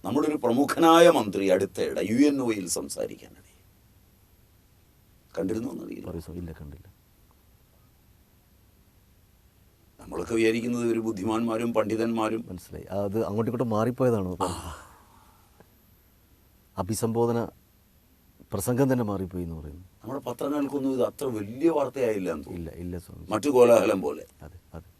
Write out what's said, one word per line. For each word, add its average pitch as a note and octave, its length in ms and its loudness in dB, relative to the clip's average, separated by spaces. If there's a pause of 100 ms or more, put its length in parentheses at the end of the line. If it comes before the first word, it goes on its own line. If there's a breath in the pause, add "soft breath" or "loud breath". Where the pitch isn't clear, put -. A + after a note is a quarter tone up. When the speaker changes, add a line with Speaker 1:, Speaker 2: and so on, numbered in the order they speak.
Speaker 1:
നമ്മുടെ C3+ 260 0
ഒരു D3+ 120 -2
പ്രമുഖനായ D#3 640 6 (120)
മന്ത്രി G2 260 -2 (100)
അടുത്തിടെ F#2+ 560 0
യു A#2+ 80 0 (100)
എൻ C#3+ 80 2 (100)
ഒയിൽ G2+ 200 -2 (100)
സംസാരിക്കാനിടയായി. - 880 -10 (1700)
കണ്ടിരുന്നോ A2+ 380 -4
എന്നറിയില്ല. - 340 -14
Speaker 2:
പറയൂ E2+ 180 -12
സ്വാമി. E2+ 160 -12
ഇല്ല, D#2+ 180 -12
കണ്ടില്ല. D2 260 -18 (3250)
Speaker 1:
നമ്മളൊക്കെ - 380 -8
വിചാരിക്കുന്നത് A#2 500 2
ഇവര് A2+ 200 0
ബുദ്ധിമാന്മാരും A2+ 680 -2
പണ്ഡിതന്മാരും A2 720 -2
Speaker 2:
മനസ്സിലായി. E2 360 -14 (200)
അത് G2+ 120 -2 (100)
അങ്ങോട്ടും A2 220 0
ഇങ്ങോട്ടും A#2 260 -2
മാറിപ്പോയതാണ്. A2+ 540 2 (160)
Speaker 1:
ആ. F2+ 40 -4 (2250 loud breath)
Speaker 2:
അഭിസംബോധന A#2 580 0 (1120)
പ്രസംഗം B2 400 0
തന്നെ B2 180 2
മാറിപ്പോയി F#2 360 -4
എന്ന് E2 120 -8
പറയുന്നു. D#2 260 -14 (180)
Speaker 1:
നമ്മുടെ C3+ 260 -10
പത്രങ്ങൾക്കൊന്നും C#3 680 -2
ഇത് A#2+ 140 2
അത്ര C3+ 160 -8 (140)
വലിയ A#2+ 360 0
വാർത്തയായില്ല A#2+ 580 -2
എന്ന് D2 120 -10
തോന്നുന്നു. F2 240 -10
Speaker 2:
ഇല്ല, - 0 - (140)
ഇല്ല F2+ 200 -8
സ്വാമി. E2 300 -18
Speaker 1:
മറ്റു G#2+ 220 0
കോലാഹലം A2 500 8
പോലെ. - 180 -6 (220)
Speaker 2:
അതെ, - 120 -20 (180)
അതെ. D#2+ 120 -16 (120)